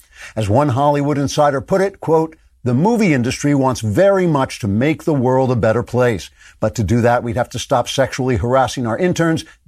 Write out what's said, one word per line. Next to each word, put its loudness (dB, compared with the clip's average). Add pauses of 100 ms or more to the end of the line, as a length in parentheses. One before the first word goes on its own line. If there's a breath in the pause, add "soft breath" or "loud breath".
(360 loud breath)
As -4
one 2
Hollywood 0
insider 0
put -2
it, -4
quote, 0 (280)
"The 0
movie 2
industry 0
wants 0
very 2
much -2
to -4
make 0
the 0
world 2
a 0
better 0
place. -2 (300 loud breath)
But -2
to -2
do 2
that, 2
we'd -6
have -2
to -10
stop -2
sexually -2
harassing 0
our -2
interns, 0 (240 loud breath)